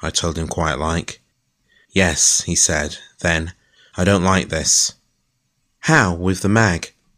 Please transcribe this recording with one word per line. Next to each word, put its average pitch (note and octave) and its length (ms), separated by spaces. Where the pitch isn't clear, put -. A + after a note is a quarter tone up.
I D#2 100
told E2 280
him E2 100
quiet-like. D#2+ 720
"Yes," F2 500
he E2+ 120
said, D2+ 440
then, E2 320
"I F#2 80
don't G2 180
like F#2+ 260
this." - 440
"How, B2 340
with F#2 260
the G2 80
mag?" G2+ 440